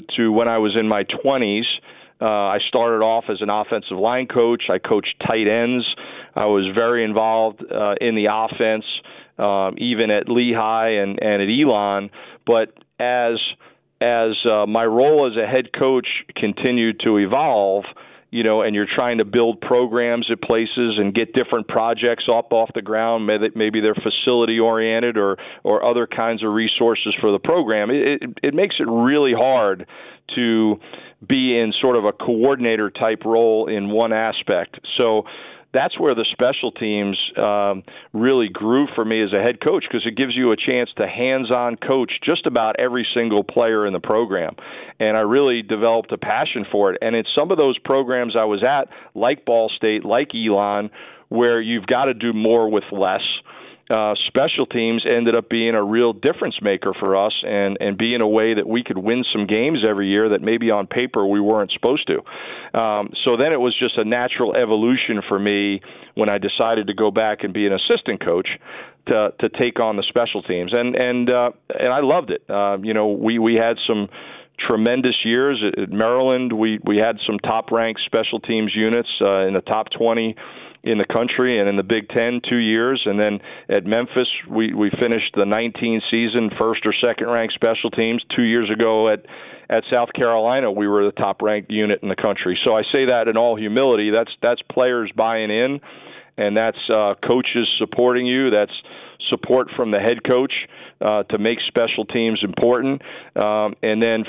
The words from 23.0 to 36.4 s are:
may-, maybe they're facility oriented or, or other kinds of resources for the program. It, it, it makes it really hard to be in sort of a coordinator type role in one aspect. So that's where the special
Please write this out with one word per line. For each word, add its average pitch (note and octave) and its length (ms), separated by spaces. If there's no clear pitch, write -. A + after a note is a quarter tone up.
may-, G#2+ 280
maybe G#2+ 260
they're G#2+ 140
facility A2+ 640
oriented A2+ 580
or, G2 200
or G#2 200
other A#2 220
kinds A2+ 360
of G#2+ 100
resources A2 680
for G#2+ 100
the G2+ 80
program. A2 520
It, C#3+ 320
it, B2 200
it C#3 120
makes F#3+ 240
it A#2+ 100
really B2 460
hard G#2+ 520
to A2 460
be B2+ 280
in A2+ 240
sort B2+ 140
of A2 100
a G#2 80
coordinator A#2 800
type A2+ 340
role A2+ 440
in G2+ 220
one A2 220
aspect. G#2+ 680
So A2 260
that's C#3+ 260
where D3+ 160
the A2+ 180
special B2 380